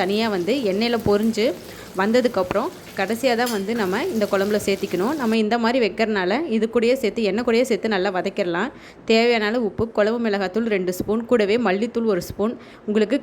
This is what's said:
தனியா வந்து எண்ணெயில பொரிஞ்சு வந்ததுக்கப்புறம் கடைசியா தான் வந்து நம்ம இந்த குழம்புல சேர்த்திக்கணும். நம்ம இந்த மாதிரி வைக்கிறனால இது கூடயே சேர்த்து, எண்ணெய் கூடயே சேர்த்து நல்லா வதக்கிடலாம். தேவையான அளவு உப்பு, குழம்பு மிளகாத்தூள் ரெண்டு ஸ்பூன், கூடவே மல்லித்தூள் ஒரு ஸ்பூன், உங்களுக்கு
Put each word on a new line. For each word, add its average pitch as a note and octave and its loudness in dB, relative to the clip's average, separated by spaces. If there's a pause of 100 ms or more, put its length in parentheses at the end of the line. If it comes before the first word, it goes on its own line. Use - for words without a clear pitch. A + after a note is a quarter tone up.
தனியா G#3 0
வந்து F3+ 0 (180)
எண்ணெயில A3+ 0 (100)
பொரிஞ்சு G#3+ 2 (540)
வந்ததுக்கப்புறம் A3 2 (300)
கடைசியா A3+ 0
தான் A#3+ 0
வந்து G3 -2
நம்ம F#3+ 0 (120)
இந்த A3 0
குழம்புல G3+ 2
சேர்த்திக்கணும். G3 -2
நம்ம A3 0
இந்த G#3+ 0
மாதிரி A#3+ 2
வைக்கிறனால G#3 0 (240)
இது G#3+ 0 (100)
கூடயே A#3 4
சேர்த்து, G#3 -2
எண்ணெய் G#3 0
கூடயே A#3 4
சேர்த்து A3 -2
நல்லா F#3+ 0
வதக்கிடலாம். F#3 -2 (380)
தேவையான A3+ 4
அளவு A#3+ 0
உப்பு, G#3+ -4 (120)
குழம்பு G#3+ 2
மிளகாத்தூள் G3+ 0
ரெண்டு F#3 0
ஸ்பூன், A3 -2
கூடவே G#3+ 4 (100)
மல்லித்தூள் A3+ 0
ஒரு F3 0
ஸ்பூன், G#3+ -2 (360)
உங்களுக்கு G#3+ 2